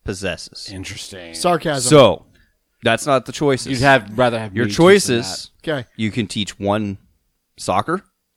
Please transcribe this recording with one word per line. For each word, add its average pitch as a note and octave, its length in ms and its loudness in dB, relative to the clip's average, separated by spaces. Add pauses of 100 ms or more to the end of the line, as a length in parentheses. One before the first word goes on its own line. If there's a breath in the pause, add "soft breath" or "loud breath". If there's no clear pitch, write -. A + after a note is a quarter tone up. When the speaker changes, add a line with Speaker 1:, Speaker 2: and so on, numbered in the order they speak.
Speaker 1:
possesses. F#2 680 -10
Speaker 2:
Interesting. F#2 640 -14
Speaker 3:
Sarcasm. D3+ 560 -2
Speaker 1:
So, B2+ 360 6 (580)
that's A2+ 220 0
not C3 200 0
the - 80 -12
choices. C#3 340 -2
Speaker 2:
You'd C3 180 -4
have, G#2+ 320 4
rather A#2 220 2
have G#2 160 -10
Speaker 1:
Your A2+ 80 0
Speaker 2:
me G#2 80 -2
teach G2+ 60 -4
them E3 80 6
Speaker 1:
choices, D#3+ 680 2 (140)
Speaker 2:
that. E3+ 40 -4 (120)
Speaker 3:
Okay. - 60 -16 (100)
Speaker 1:
you A2 120 -2
can A2 160 -4
teach - 320 -8
one G2+ 420 -2 (580)
soccer. B2+ 440 -2 (360)